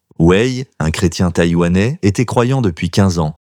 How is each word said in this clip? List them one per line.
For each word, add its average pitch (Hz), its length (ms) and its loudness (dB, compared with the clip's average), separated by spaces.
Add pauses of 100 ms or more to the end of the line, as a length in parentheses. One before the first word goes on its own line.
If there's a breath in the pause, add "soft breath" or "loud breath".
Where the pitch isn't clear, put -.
(200)
Wei, 120 480 2 (120)
un 78 120 -2
chrétien 90 400 -2
taïwanais, 87 680 0
était 113 240 0
croyant 127 360 0
depuis 90 280 -4
quinze 92 300 2
ans, 78 160 -4 (220)